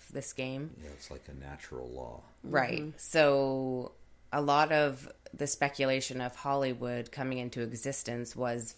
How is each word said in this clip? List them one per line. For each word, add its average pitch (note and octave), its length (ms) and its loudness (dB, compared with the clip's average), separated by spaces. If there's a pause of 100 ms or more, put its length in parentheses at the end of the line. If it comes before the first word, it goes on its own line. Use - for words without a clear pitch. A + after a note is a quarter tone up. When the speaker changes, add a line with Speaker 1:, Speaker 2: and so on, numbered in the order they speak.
(120)
Speaker 1:
this - 220 -6
game. C3+ 380 -4 (100)
Speaker 2:
Yeah, D2+ 80 -12
it's C#2+ 200 -14
like C2+ 180 -14
a C#2+ 140 -12
natural C2 460 -10
law. B1 320 -10 (220)
Speaker 1:
Right. C#3+ 400 0
Speaker 3:
Mm-hmm. D#3 160 -8
Speaker 1:
So C3+ 920 4 (380)
a D3 120 2
lot D3 280 6
of D3 400 2 (220)
the D3 140 -4
speculation C3+ 760 2
of B2 160 -4
Hollywood B2+ 760 0
coming C3 280 -4
into B2 240 -4
existence A#2+ 720 -4
was A#2+ 420 -2